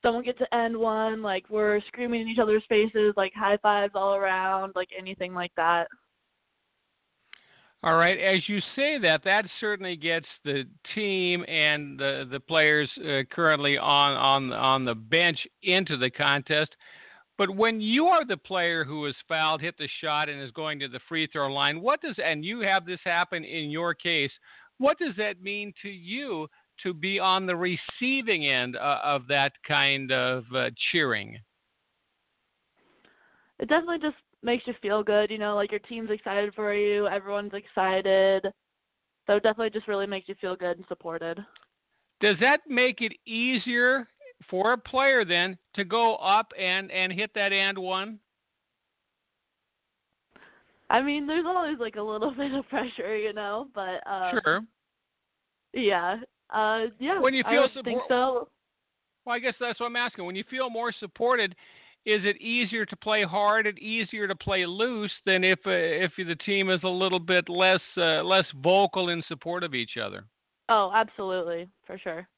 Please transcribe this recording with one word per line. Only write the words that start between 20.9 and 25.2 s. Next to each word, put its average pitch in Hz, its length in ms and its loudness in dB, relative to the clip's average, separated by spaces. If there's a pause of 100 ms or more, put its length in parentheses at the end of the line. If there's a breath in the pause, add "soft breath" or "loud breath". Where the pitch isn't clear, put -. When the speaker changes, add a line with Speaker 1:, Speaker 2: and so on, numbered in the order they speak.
Speaker 2:
free 160 160 0
throw 139 260 -2
line, 143 300 0
what 269 220 0
does, 269 200 -8
and 151 220 -2
you 220 140 -8
have 196 260 0
this 180 180 -8
happen 170 400 -2
in 156 280 -6
your 165 240 -4
case, 156 360 0 (480 loud breath)
what 285 180 2
does 285 200 -4
that 202 240 -4